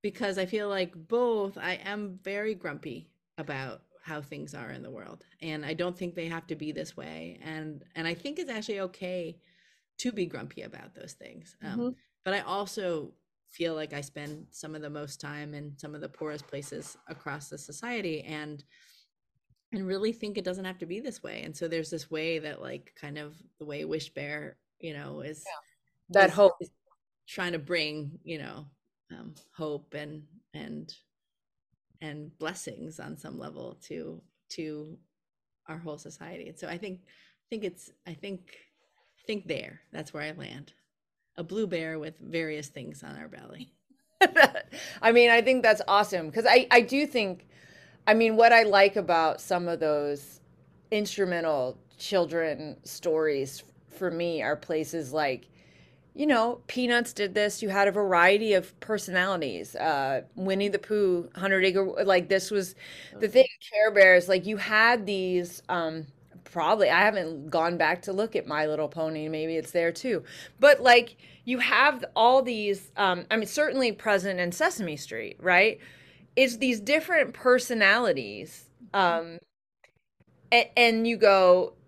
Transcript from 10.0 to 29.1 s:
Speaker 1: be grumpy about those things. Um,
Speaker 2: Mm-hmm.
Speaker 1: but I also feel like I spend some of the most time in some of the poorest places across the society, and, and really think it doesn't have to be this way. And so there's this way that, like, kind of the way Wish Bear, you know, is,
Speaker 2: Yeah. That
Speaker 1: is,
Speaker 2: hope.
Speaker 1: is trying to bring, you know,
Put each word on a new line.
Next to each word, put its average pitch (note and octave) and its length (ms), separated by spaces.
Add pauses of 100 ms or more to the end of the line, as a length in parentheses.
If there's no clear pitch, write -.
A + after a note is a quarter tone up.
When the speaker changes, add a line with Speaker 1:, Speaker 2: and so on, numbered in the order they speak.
Speaker 1:
be G3+ 160
grumpy C3+ 360
about - 320
those - 180
things. - 500
Um, G3 160
Speaker 2:
Mm-hmm. B3+ 160 (300)
Speaker 1:
but F#3 80
I G3+ 80
also F3+ 720 (360)
feel E3 260
like D3+ 180
I C#3+ 80
spend D3 500
some D#3 240
of D3+ 60
the D3 80
most D3 320
time D3 320
in D3 240
some D3+ 180
of D3 60
the - 80
poorest D3 380
places C#3+ 500 (100)
across D3 420
the D3+ 80
society, F#3 680
and, D3+ 400 (1080)
and F#3+ 160
really G3+ 260
think G#3 240
it F#3 80
doesn't F#3 200
have F#3 140
to E3+ 60
be F#3 140
this C4 220
way. - 220
And D#3 120
so E3+ 120
there's D#3+ 220
this D#3 200
way D#3+ 300
that, D3+ 220
like, - 380
kind D3 180
of D3+ 180 (240)
the D3+ 60
way D3 180
Wish D#3 300
Bear, D3 440 (220)
you D#3+ 140
know, C#3+ 280
is, D3+ 240
Speaker 2:
Yeah. E3 140 (500)
That F#3 200
Speaker 1:
is, D#3 60
Speaker 2:
hope. G3 240
Speaker 1:
is - 120 (560)
trying F3 260
to E3 60
bring, D3+ 640
you D#3+ 160
know, C#3+ 280 (440)